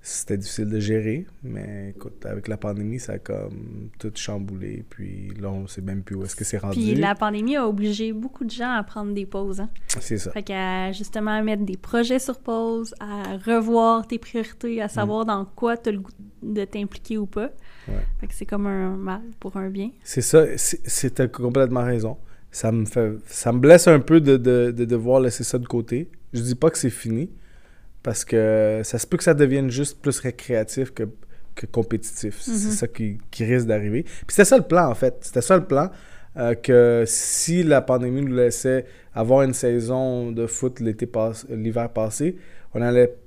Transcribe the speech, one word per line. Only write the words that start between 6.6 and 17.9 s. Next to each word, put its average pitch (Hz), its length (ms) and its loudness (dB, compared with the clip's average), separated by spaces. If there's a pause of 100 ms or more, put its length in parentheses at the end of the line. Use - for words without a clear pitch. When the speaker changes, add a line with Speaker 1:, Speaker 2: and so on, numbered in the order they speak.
Speaker 2:
Puis 220 180 0
la 196 220 2
pandémie 214 400 -2
a 262 120 0
obligé 214 460 -2
beaucoup 226 320 -10
de 220 60 -6
gens 240 200 -6
à 220 120 -2
prendre 208 320 -8
des 202 100 -4
pauses, 196 360 -4
hein. - 80 -2 (300)
Speaker 1:
C'est 110 200 -2
ça. 92 100 -4
Speaker 2:
Fait 104 140 -6
qu'à, 190 480 -4
justement, 214 520 -4
mettre 208 220 0
des 185 120 -6
projets 240 420 0
sur 262 180 -6
pause, 226 640 -4
à 202 380 -8 (140)
revoir 226 540 4
tes 226 140 -6
priorités, 226 600 -6
à 208 100 -4
savoir 214 340 -2
Speaker 1:
Mm. 220 40 -2
Speaker 2:
dans 196 180 -2
quoi 233 300 -2
t'as 233 160 -4
le 202 80 -2
goût 190 120 -12 (320)
de 214 220 -4
t'impliquer 208 520 -8
ou 208 80 -2
pas. 214 240 -6 (380)
Speaker 1:
Ouais. - 80 -4 (240)